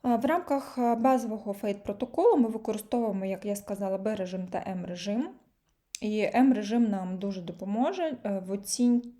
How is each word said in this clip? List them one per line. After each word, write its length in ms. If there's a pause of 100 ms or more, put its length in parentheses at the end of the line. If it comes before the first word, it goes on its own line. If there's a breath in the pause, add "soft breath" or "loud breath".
А, 140
в 80
рамках, 540
а, 180
базового 560
фейт-протоколу 840
ми 120
використовуємо, 760
як 200
я 120
сказала, 420
Б-режим 500
та 180
М-режим. 640 (720)
І 340
М-режим 560
нам 280
дуже 220
допоможе, 840
е, 220
в 40
оцін-, 520 (180)